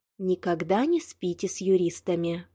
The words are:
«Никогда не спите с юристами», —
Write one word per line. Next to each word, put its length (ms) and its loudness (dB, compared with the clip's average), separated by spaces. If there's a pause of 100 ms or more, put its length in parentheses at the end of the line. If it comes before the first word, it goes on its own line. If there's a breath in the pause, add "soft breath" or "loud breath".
(180)
«Никогда 680 0
не 140 2
спите 480 -6
с 140 -6
юристами», — 920 0